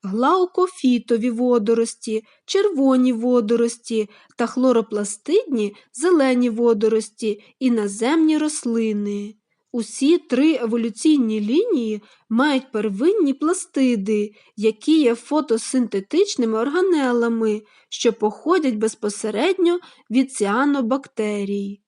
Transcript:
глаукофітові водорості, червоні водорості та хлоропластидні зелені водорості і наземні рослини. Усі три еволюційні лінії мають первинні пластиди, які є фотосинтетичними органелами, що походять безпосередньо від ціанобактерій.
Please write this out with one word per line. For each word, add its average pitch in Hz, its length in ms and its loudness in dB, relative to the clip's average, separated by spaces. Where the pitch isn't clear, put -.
глаукофітові 254 1300 0
водорості, 226 960 -2
червоні 269 680 2
водорості 233 960 0
та 240 80 -2
хлоропластидні 233 1300 -2
зелені 262 560 2
водорості 220 920 0
і 254 120 2
наземні 240 680 2
рослини. 220 960 -4
Усі 269 460 0
три 294 380 0
еволюційні 233 840 0
лінії 240 600 0
мають 262 420 0
первинні 269 640 0
пластиди, 233 960 -2
які 220 460 2
є 233 140 2
фотосинтетичними 240 1400 -2
органелами, 240 1040 0
що - 240 -2
походять 254 640 -2
безпосередньо 226 1040 -2
від 262 200 0
ціанобактерій. 214 1600 -2